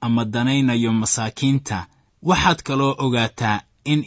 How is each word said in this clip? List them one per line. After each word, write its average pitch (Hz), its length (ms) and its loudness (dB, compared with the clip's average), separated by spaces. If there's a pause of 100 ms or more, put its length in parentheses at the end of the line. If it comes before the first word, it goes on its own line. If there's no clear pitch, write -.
ama 117 240 0
danaynayo 120 680 2
masaakiinta. 113 920 -2 (360)
Waxaad 175 400 2
kaloo 139 340 0
ogaataa 117 640 0 (240)
in 151 220 0